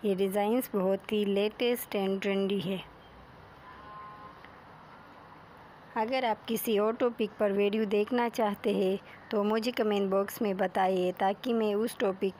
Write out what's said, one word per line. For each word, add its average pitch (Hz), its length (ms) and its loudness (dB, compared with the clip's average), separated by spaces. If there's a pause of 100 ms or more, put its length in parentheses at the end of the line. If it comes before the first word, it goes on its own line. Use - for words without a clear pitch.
ये 196 100 2
डिज़ाइंस 202 580 2
बहुत 196 380 0
ही 208 140 2
लेटेस्ट 214 680 0
and 196 260 0
ट्रेंडी 196 380 0
है। 185 240 -4 (3250)
अगर 254 280 0
आप 214 200 0
किसी 226 340 0
और 220 160 2
टॉपिक 233 440 0
पर 208 120 4
वीडियो 202 360 2
देखना 214 420 2
चाहते 202 440 0
हैं 190 260 2 (320)
तो 202 120 2
मुझे 220 280 0
कमेंट 208 400 0
बॉक्स 196 300 0
में 202 160 0
बताइए 185 640 2
ताकि 202 340 0
मैं 220 220 2
उस 226 240 -2
टॉपिक 190 400 0